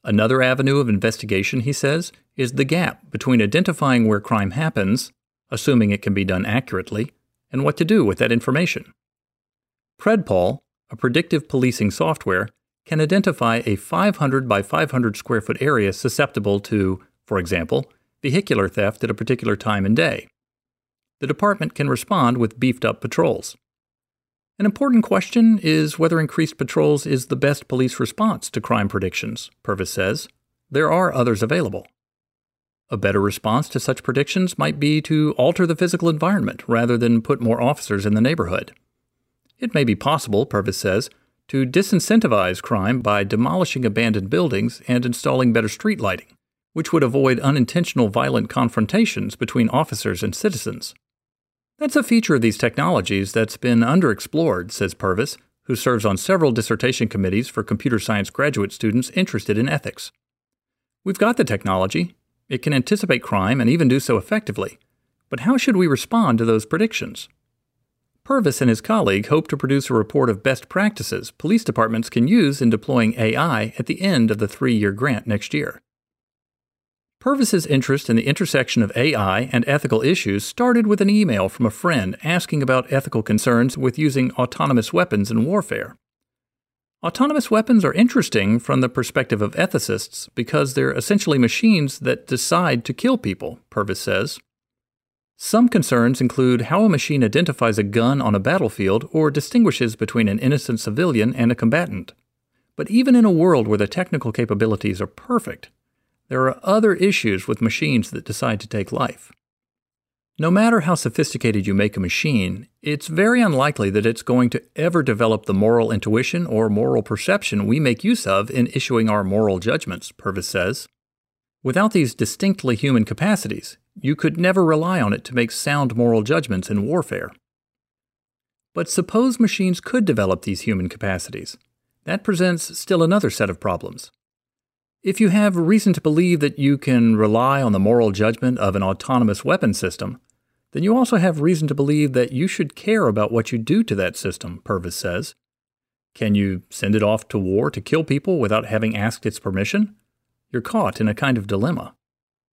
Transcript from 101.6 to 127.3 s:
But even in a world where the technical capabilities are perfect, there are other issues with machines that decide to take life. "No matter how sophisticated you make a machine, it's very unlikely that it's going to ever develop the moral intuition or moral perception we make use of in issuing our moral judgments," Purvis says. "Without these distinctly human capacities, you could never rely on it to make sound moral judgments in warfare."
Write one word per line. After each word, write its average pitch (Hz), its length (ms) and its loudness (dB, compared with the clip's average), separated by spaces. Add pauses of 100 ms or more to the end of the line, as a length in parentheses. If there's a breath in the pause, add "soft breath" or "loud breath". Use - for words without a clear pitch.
But - 160 -8
even 247 240 4
in 233 100 6
a 208 60 4
world 160 360 4
where 107 120 2
the 104 80 2
technical 160 440 -4
capabilities 107 720 -2
are 98 60 -4
perfect, - 640 -6 (580)
there 131 200 0
are 131 160 -2
other 208 320 4
issues 113 520 0
with - 140 -4
machines 120 480 0
that - 160 -10
decide 113 340 -4
to - 80 -14
take 101 240 -6
life. - 400 -6 (1080)
"No 156 100 0
matter 214 320 4
how 165 140 2
sophisticated 113 720 -2
you 101 60 0
make 101 220 0
a 107 40 -4
machine, 98 680 -2 (140)
it's 147 260 -6
very 208 340 2
unlikely 143 500 2
that 101 140 2
it's 117 180 0
going 123 260 2
to 131 140 -4 (120)
ever 170 280 0
develop 110 420 0
the 104 80 0
moral 110 380 4
intuition 113 540 0
or 113 220 0
moral 113 360 0
perception 110 640 -2
we 120 120 2
make 127 240 0
use 226 220 0
of 98 240 0
in 123 240 0
issuing 120 340 0
our 104 160 0
moral 98 360 2
judgments," 101 520 -6
Purvis 95 360 -8
says. 95 400 -2 (720)
"Without 185 320 0
these 147 220 2
distinctly 135 600 0
human 123 300 2
capacities, - 720 -4 (240)
you 139 140 0
could 156 220 -2
never 185 280 2
rely 160 340 2
on 104 140 2
it - 120 -4
to 123 100 -14
make 120 160 0
sound 143 440 -2
moral 117 280 4
judgments 117 480 -2
in 104 160 -2
warfare." - 440 -4 (1400)